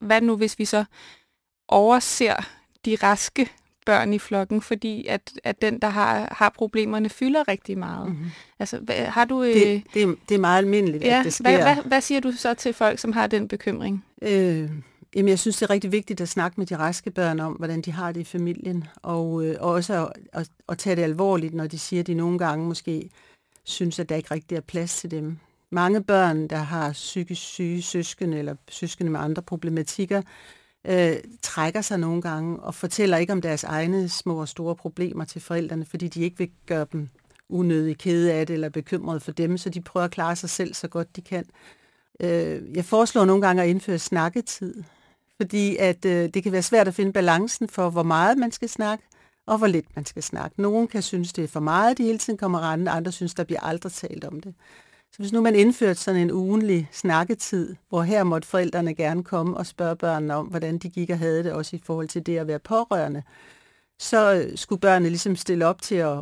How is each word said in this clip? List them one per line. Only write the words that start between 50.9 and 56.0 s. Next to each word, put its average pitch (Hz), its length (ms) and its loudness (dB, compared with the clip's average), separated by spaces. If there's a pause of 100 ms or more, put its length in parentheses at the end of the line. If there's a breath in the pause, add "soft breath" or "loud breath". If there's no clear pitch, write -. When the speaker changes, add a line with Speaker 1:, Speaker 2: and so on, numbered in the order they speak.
Speaker 2:
synes, 175 300 -4
det 165 120 -4
er 151 40 -4
for 156 120 -6
meget, 185 380 2
de 269 60 2
hele 220 140 2
tiden 220 180 -4
kommer 170 360 0
rendende, 170 180 0
andre 170 220 -2
synes, 175 220 -6
der 175 100 -4
bliver 165 160 -4
aldrig 175 320 -6
talt - 320 -12
om 143 160 -12
det. 190 140 -16 (580 soft breath)
Så - 60 -20
hvis 202 140 -6
nu 233 80 4
man 226 140 4
indførte 208 460 6